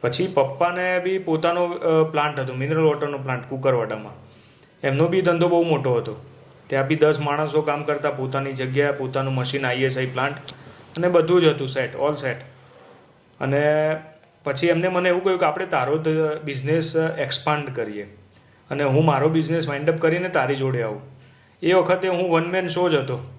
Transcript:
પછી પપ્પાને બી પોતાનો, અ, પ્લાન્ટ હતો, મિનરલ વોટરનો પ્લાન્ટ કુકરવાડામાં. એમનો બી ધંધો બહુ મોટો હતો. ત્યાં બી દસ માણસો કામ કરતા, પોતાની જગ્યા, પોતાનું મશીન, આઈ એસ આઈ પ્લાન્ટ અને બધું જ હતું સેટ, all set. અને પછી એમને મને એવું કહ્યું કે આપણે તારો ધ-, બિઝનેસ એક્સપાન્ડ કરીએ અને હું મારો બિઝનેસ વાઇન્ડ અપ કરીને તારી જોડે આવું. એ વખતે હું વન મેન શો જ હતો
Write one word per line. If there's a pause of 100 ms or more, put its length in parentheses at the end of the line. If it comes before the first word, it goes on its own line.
પછી
પપ્પાને
બી
પોતાનો,
અ,
પ્લાન્ટ
હતો,
મિનરલ
વોટરનો
પ્લાન્ટ
કુકરવાડામાં. (760)
એમનો
બી
ધંધો
બહુ
મોટો
હતો. (420)
ત્યાં
બી
દસ
માણસો
કામ
કરતા,
પોતાની
જગ્યા,
પોતાનું
મશીન,
આઈ
એસ
આઈ
પ્લાન્ટ (600)
અને
બધું
જ
હતું
સેટ,
all (100)
set. (1040)
અને (480)
પછી
એમને
મને
એવું
કહ્યું
કે
આપણે
તારો
ધ-,
બિઝનેસ
એક્સપાન્ડ
કરીએ (680)
અને
હું
મારો
બિઝનેસ
વાઇન્ડ
અપ
કરીને
તારી
જોડે
આવું. (600)
એ
વખતે
હું
વન
મેન
શો
જ
હતો (180)